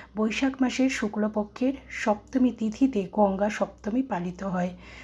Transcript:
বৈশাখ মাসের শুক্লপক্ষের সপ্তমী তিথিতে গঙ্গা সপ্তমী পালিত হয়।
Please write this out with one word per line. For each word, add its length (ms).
বৈশাখ 460
মাসের 280
শুক্লপক্ষের 840
সপ্তমী 600
তিথিতে 600
গঙ্গা 380
সপ্তমী 540
পালিত 400
হয়। 260